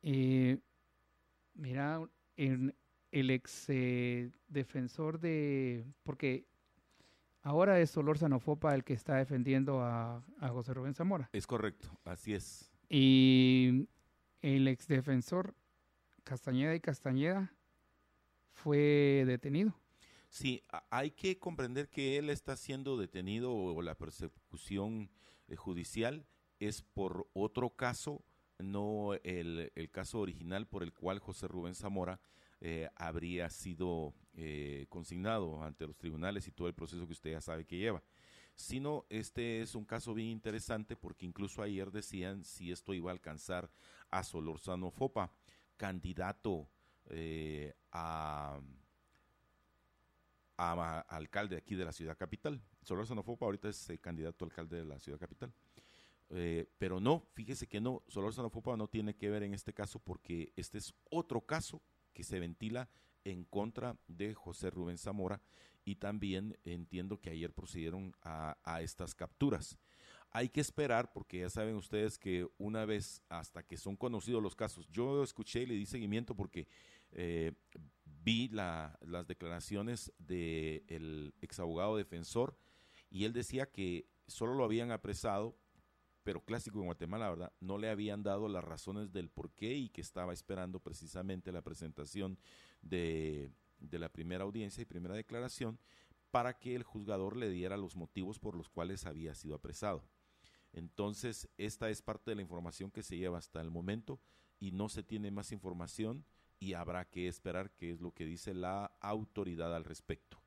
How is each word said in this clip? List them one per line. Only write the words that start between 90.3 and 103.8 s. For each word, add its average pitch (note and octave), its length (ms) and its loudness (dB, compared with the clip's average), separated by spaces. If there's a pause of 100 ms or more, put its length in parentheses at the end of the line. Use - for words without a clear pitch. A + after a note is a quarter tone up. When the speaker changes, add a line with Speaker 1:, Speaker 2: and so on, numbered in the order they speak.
Speaker 2:
esperando F#2 460 -4
precisamente F2+ 720 -6
la E2+ 120 -4
presentación D#2+ 720 -6 (460)
de, D#2 680 0 (300)
de D2+ 180 -8
la E2 120 -4
primera F2 340 -4
audiencia G2+ 400 -6
y - 20 -8
primera F2 300 -6
declaración A#2 640 -6 (500)
para B2 300 4
que B2 160 -4
el A#2+ 80 -4
juzgador G#2 520 -2
le A#2 140 0
diera F#2 280 -2
los F#2+ 180 -6
motivos F#2 420 -4
por G2+ 180 -6
los E2 140 -8
cuales F#2 380 -4
había D#2 260 -6
sido D2+ 220 -8
apresado. D#2+ 480 -4 (680)
Entonces, G#2 840 -4
esta A2 320 -2
es G#2+ 140 -4
parte - 260 -6
de G#2+ 60 0
la G2+ 80 -4
información F2 480 -8
que A2 100 -8
se F#2 160 -8
lleva F2 220 0
hasta - 200 -10
el D#2+ 120 -4
momento G2+ 480 -4 (400)